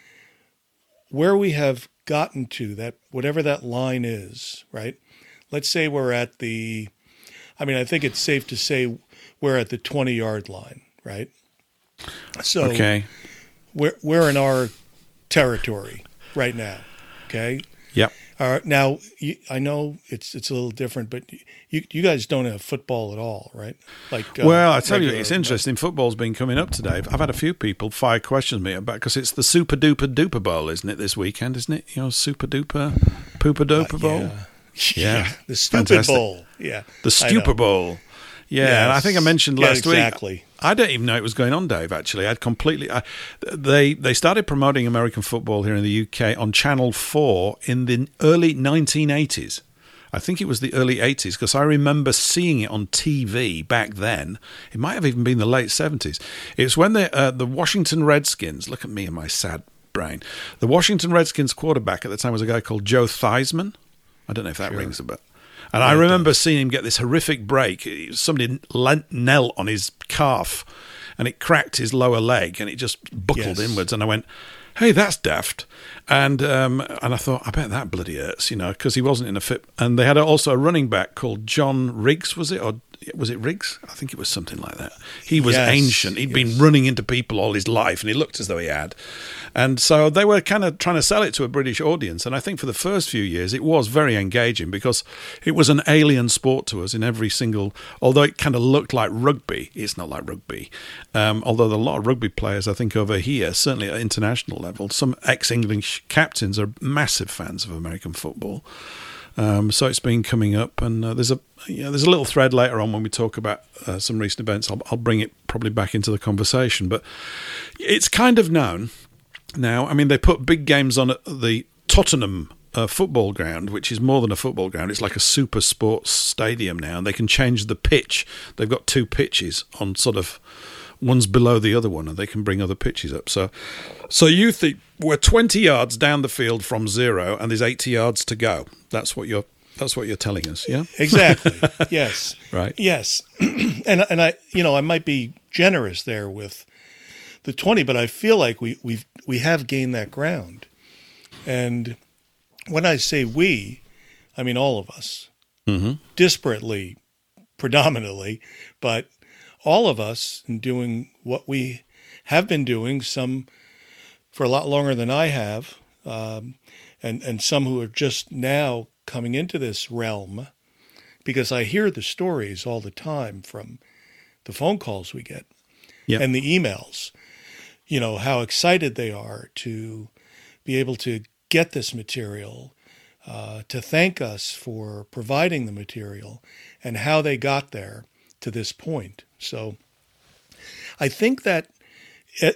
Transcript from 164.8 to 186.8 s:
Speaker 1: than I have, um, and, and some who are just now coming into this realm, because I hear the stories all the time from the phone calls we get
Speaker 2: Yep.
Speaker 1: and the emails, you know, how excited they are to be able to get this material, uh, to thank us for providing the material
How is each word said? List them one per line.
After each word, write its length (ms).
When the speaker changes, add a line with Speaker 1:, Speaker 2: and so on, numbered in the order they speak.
Speaker 1:
than 160
I 160
have, 480
um, 500
and, 200
and 200
some 220
who 160
are 60
just 460
now 560
coming 280
into 240
this 320
realm, 580
because 280
I 120
hear 260
the 120
stories 640
all 140
the 100
time 520
from 360
the 80
phone 260
calls 360
we 80
get 240
Speaker 2:
Yep. 140
Speaker 1:
and 140
the 80
emails, 720
you 120
know, 200
how 240
excited 520
they 160
are 460
to 520
be 120
able 200
to 240
get 240
this 220
material, 800
uh, 420
to 120
thank 400
us 320
for 580
providing 540
the 80
material 680